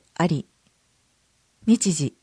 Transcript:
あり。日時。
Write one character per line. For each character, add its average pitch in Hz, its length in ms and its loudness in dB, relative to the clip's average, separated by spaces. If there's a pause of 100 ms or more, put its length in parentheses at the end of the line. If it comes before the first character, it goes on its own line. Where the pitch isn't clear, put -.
(140)
あ 170 120 -2
り。 151 200 -2 (1200)
日 220 260 2
時。 147 300 -6